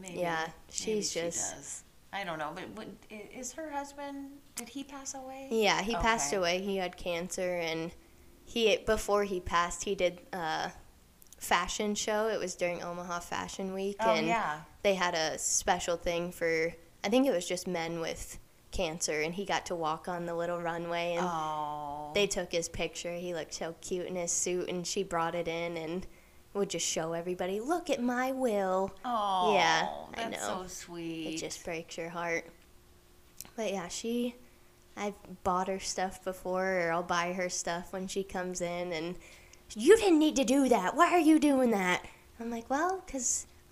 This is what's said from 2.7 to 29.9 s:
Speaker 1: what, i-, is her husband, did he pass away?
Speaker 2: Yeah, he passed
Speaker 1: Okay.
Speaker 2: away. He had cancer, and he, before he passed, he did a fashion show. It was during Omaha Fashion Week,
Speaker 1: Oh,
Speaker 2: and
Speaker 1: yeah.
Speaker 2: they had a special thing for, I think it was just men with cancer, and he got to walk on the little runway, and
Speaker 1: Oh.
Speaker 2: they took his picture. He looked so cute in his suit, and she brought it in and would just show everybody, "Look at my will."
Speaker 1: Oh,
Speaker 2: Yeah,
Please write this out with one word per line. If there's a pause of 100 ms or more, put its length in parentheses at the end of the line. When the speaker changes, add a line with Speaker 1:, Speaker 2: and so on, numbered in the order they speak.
Speaker 1:
what, (240)
i-,
is
her
husband, (240)
did
he
pass
away?
Speaker 2:
Yeah,
he
passed
Speaker 1:
Okay.
Speaker 2:
away.
He
had
cancer,
and (540)
he,
before
he
passed,
he
did (120)
a (680)
fashion
show.
It
was
during
Omaha
Fashion
Week,
Speaker 1:
Oh,
Speaker 2:
and
Speaker 1:
yeah. (220)
Speaker 2:
they
had
a
special
thing
for, (300)
I
think
it
was
just
men
with (340)
cancer,
and
he
got
to
walk
on
the
little
runway,
and
Speaker 1:
Oh.
Speaker 2:
they
took
his
picture.
He
looked
so
cute
in
his
suit,
and
she
brought
it
in
and (480)
would
just
show
everybody,
"Look
at
my
will." (120)
Speaker 1:
Oh,
Speaker 2:
Yeah, (280)